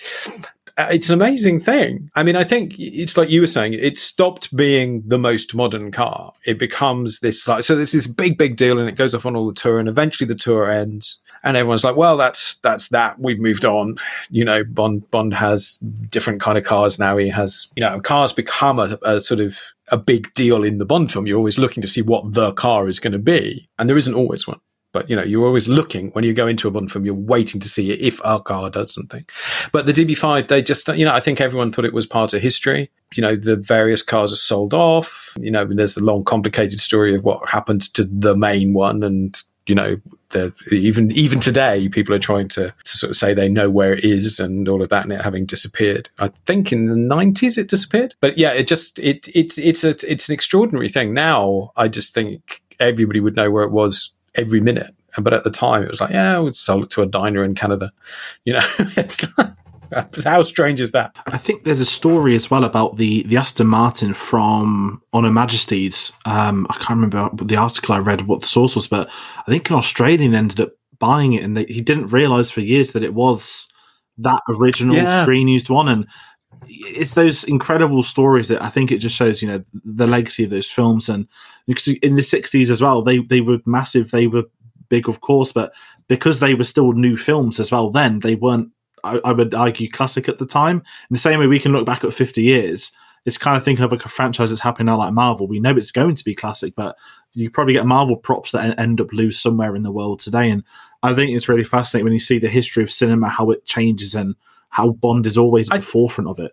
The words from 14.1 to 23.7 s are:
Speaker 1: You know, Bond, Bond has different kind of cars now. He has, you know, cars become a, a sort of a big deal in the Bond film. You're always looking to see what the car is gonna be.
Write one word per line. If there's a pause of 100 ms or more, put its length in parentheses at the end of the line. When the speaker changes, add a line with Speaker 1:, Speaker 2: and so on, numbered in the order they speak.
Speaker 1:
You
know,
Bond,
Bond
has (320)
different
kind
of
cars
now.
He
has, (100)
you
know,
cars
become
a,
a
sort
of (300)
a
big
deal
in
the
Bond
film.
You're
always
looking
to
see
what
the
car
is
gonna
be. (100)